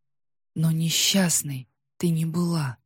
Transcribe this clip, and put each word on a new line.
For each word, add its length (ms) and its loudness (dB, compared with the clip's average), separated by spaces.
но 160 0
несчастной 1000 0
ты 140 0
не 140 0
была. 600 -2